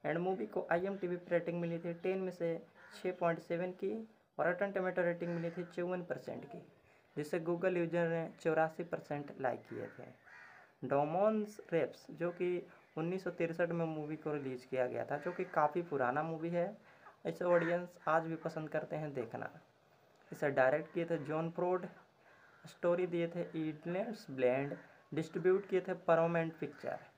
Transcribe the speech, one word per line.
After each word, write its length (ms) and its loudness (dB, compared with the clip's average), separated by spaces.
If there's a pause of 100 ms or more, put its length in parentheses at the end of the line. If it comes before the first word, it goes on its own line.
And 200 0
movie 220 -2
को 260 -4
आईएमडीबी 440 0
पर 140 -12
rating 300 0
मिली 180 -2
थी 160 -4
टेन 240 0
में 140 -4
से 240 -2 (380)
छः 260 -4
पॉइंट 200 2
सेवन 320 -4
की 200 -4 (460)
और 140 2
Rotten 240 -2
Tomato 280 0
rating 300 0
मिली 160 -2
थी 140 -6
चौवन 380 -4
परसेंट 420 -8
की, 180 -14 (540)
जिसे 240 -2
Google 360 0
user 320 2
ने 200 0 (120)
चौरासी 440 2
परसेंट 560 -6
like 280 0
किए 200 -8 (100)
थे। 120 -16 (760)
Doman's 720 2 (120)
Riffs, 380 0
जो 200 -2
कि 360 -2 (320)
उन्नीस 260 -2
सौ 60 -2
तिरसठ 380 0
में 180 0
movie 300 -4
को 160 -4
release 320 -4
किया 220 2
गया 180 -2
था, 120 -2
जो 160 -4
कि 120 -4
काफ़ी 380 2
पुराना 400 0
movie 280 -4
है। 140 2 (640)
इसे 180 -4
audience 500 4 (140)
आज 140 4
भी 140 -4
पसंद 320 -4
करते 280 -4
हैं 180 -4
देखना। 340 -6 (840)
इसे 180 0
डायरेक्ट 440 4
किए 100 0
थे 140 0
जॉन 320 -2
प्रोड, 360 0 (760)
स्टोरी 420 2
दिए 220 0
थे 180 -4 (100)
ईडनेस 720 -4
ब्लेंड, 460 4 (380)
डिस्ट्रीब्यूट 540 2
किए 120 4
थे 140 -4 (160)
Paramount 500 4
पिक्चर। 380 -6 (200)